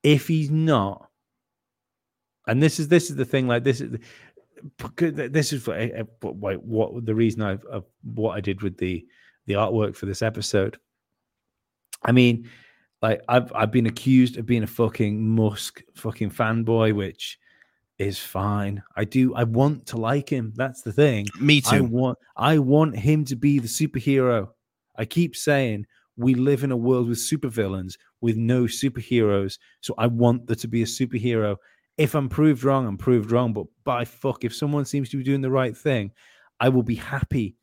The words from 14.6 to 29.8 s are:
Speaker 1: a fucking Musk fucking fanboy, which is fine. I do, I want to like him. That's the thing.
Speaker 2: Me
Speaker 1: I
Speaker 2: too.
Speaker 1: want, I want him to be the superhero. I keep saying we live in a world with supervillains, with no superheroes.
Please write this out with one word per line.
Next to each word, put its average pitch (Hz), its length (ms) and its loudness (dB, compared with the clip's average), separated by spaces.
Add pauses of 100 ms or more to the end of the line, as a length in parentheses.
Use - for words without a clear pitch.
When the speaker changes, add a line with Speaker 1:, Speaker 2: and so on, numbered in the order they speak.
Speaker 1:
a 104 60 -4
fucking 107 580 -2
Musk 110 560 0 (120)
fucking 107 360 -6
fanboy, 113 640 2
which - 440 -6 (600)
is 98 200 -4
fine. 101 640 -4 (140)
I 107 80 -2
do, 131 300 0
I 123 100 0
want 131 420 0
to - 100 -8
like 123 320 -2
him. 117 280 -4
That's 127 260 -6
the 113 100 -8
thing. 120 340 4 (140)
Speaker 2:
Me 147 260 4
Speaker 1:
I 120 120 4
Speaker 2:
too. 135 60 4
Speaker 1:
want, 123 340 -2 (180)
I 151 220 4
want 143 400 4
him 151 280 2
to 131 100 -4
be 143 220 2
the 117 100 -4
superhero. 127 800 0 (480)
I 110 100 -4
keep 170 280 0
saying 123 520 -2 (300)
we 127 180 2
live 131 280 2
in 139 100 -2
a 123 40 -2
world 123 320 2
with 117 100 -2
supervillains, 98 800 -4 (240)
with 117 160 0
no 120 280 2
superheroes. 113 920 0 (220)